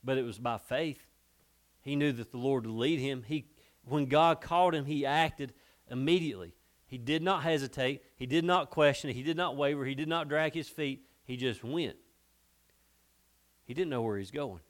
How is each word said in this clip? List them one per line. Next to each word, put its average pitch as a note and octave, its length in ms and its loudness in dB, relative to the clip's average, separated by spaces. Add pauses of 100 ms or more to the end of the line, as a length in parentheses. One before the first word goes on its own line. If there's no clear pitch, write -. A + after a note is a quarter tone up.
But C3 140 0
it C3 40 0
was A2 160 -6
by A#2+ 200 -2
faith. D3 420 -4 (800)
He C#3+ 160 -4
knew D3 160 2
that A#2 180 -6
the C3 60 -12
Lord B2 300 0
would A2 80 -6
lead C3+ 260 2
him. C3 260 -4
He, D3 200 -4 (380)
when C#3 220 0
God D#3 340 6
called F3 340 4
him, D3 100 -2
he C#3+ 220 -2
acted D3 480 0 (360)
immediately. C3 640 0 (340)
He C3 120 -12
did D3 240 0
not F3+ 200 2
hesitate. C#3 600 0 (120)
He B2+ 120 -10
did D#3+ 180 2
not F3 260 2
question D3 380 4
it. A#2+ 60 -4
He B2 80 -8
did D#3 140 -2
not D#3+ 200 0
waver. C#3+ 280 0
He C3+ 100 -4
did D3+ 120 -4
not D#3+ 220 -2
drag D3+ 260 0
his D#3+ 140 -6
feet. C#3 360 -6 (200)
He B2+ 120 -8
just B2 280 -2
went. C#3 320 -4 (1700)
He - 80 -14
didn't D#3+ 180 -2
know B2 120 0
where G#2+ 160 0
he's G2 120 -6
going. C3 400 -6